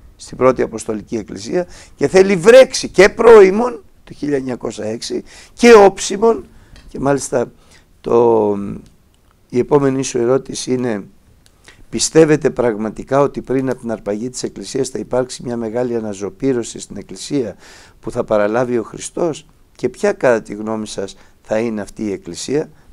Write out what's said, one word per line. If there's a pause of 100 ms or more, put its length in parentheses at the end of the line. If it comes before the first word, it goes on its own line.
(160)
στην
πρώτη
Αποστολική
Εκκλησία (280)
και
θέλει
βρέξει
και
πρώιμον, (200)
το
χίλια
εννιακόσια
έξι, (300)
και
όψιμον, (420)
και
μάλιστα (500)
το, (920)
η
επόμενη
σου
ερώτηση
είναι, (840)
"Πιστεύετε
πραγματικά
ότι
πριν
από
την
αρπαγή
της
Εκκλησίας
θα
υπάρξει
μια
μεγάλη
αναζωπήρωση
στην
Εκκλησία (440)
που
θα
παραλάβει
ο
Χριστός, (300)
και
ποια
κατά
τη
γνώμη
σας (240)
θα
είναι
αυτή
η
Εκκλησία;" (240)